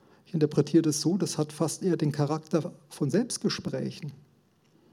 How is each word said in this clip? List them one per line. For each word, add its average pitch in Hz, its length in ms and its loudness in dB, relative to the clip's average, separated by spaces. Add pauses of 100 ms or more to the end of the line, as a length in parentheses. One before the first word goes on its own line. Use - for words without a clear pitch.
(240)
ich - 80 -12
interpretiere 151 500 4
das 151 200 0
so, 175 160 2
das 170 180 -2
hat 151 160 -2
fast - 300 -4
eher 175 160 2
den 151 120 2
Charakter 147 640 -2 (160)
von 143 220 -2
Selbstgesprächen. 143 1000 -2 (800)